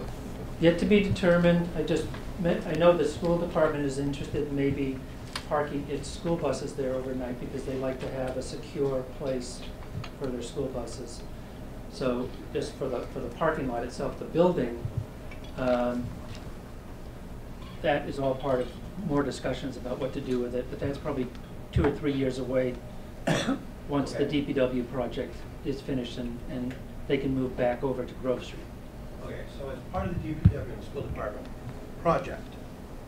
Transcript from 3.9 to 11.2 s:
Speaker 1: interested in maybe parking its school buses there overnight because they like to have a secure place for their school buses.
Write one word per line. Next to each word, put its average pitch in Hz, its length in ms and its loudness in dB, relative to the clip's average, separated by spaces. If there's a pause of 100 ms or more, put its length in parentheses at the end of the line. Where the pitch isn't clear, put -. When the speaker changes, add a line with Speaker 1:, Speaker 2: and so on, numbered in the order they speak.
Speaker 1:
interested 143 500 0
in 143 80 -2
maybe 139 440 2 (480)
parking 147 420 0
its 143 200 -2
school 170 260 0
buses 139 380 0
there 131 200 0
overnight 127 460 -2
because 139 260 -6
they 131 100 -2
like 131 260 -2
to 131 100 -4
have 127 260 -2
a 127 40 -2
secure 135 640 -2 (140)
place 131 440 -4 (580)
for 139 80 -4
their 123 140 -4
school 131 260 -2
buses. 120 540 -6 (680)